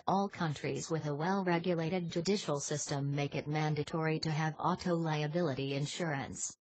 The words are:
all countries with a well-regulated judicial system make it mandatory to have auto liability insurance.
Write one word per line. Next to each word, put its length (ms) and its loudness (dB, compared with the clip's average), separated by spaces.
all 220 2
countries 600 -2
with 160 0
a 80 0
well-regulated 960 0
judicial 500 0
system 540 -2
make 200 0
it 120 -4
mandatory 720 0
to 100 0
have 280 0
auto 360 0
liability 800 2
insurance. 840 -2